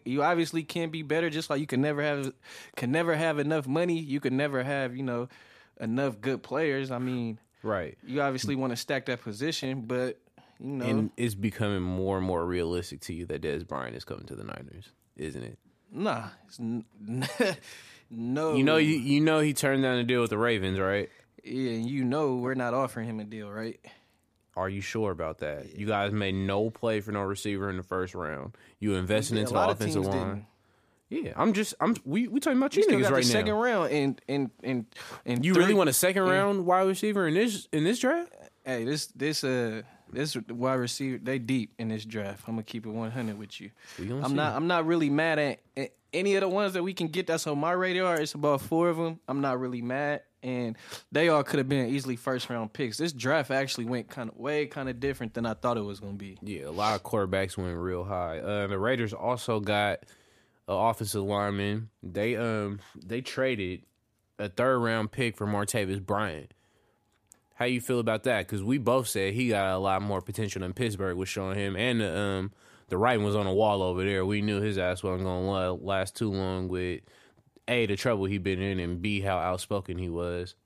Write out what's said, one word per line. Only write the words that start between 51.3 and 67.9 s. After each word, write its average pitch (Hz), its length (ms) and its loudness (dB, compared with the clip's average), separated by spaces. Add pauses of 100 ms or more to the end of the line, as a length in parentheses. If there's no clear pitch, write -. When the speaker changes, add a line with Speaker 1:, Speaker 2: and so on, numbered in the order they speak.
Speaker 1:
could - 140 0
have 131 100 2
been 135 200 2
easily 127 280 -2
first 127 340 -2
round 113 220 -4
picks. 117 260 -4
This 165 140 0
draft 135 400 2
actually 131 320 0
went 117 280 -2
kinda, 113 240 -8
way 147 300 -2
kinda 131 260 -6
different 123 420 -4
than 117 120 -2
I 110 80 0
thought 120 220 0
it 110 60 -2
was 101 180 -8
gonna 101 140 -10
be. 98 280 -12
Speaker 2:
Yeah, 87 240 -8
a 73 40 -8
lot 104 260 2
of - 80 -4
quarterbacks 95 520 0
went 90 200 -2
real 90 280 -2
high. 90 360 -4
Uh, 101 280 -2
the 98 100 -2
Raiders 117 340 0
also 117 480 -2
got 104 400 2 (680)
an 92 60 0
offensive 107 500 2
lineman. 101 680 0 (120)
They, 101 340 -2
um, 107 420 -2 (260)
they 113 180 -6
traded 110 600 -2 (560)
a 104 100 -4
third 127 300 2
round 113 340 2
pick 120 240 -2
for 104 120 -2
Martavis 101 560 0
Bryant. 95 480 -2 (1040)
How 123 100 -4
you 123 160 0
feel 120 200 0